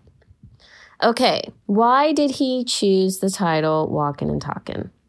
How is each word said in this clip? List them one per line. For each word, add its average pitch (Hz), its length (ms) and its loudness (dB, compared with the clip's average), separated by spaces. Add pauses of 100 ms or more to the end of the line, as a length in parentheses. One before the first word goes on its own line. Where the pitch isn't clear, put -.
(1000)
Okay, 233 520 0 (140)
why 247 440 4
did 294 200 2
he 254 340 -2
choose 190 540 0
the 190 100 0
title 156 580 0
Walkin' 147 420 -4
and 147 120 -4
Talkin'? - 500 -10 (180)